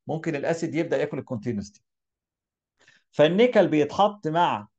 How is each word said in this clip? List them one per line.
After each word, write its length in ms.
ممكن 300
الاسيد 380
يبدأ 220
ياكل 220
الكونتينرز 520
دي. 120
فالنيكل 580
بيتحط 600
مع 400